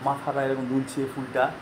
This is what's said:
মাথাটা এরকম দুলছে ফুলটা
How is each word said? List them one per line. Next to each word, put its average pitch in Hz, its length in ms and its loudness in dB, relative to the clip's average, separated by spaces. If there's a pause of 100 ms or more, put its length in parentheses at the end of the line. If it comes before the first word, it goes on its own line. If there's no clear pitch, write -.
মাথাটা 139 400 0
এরকম 135 220 0
দুলছে 135 400 0 (100)
ফুলটা 131 360 2 (100)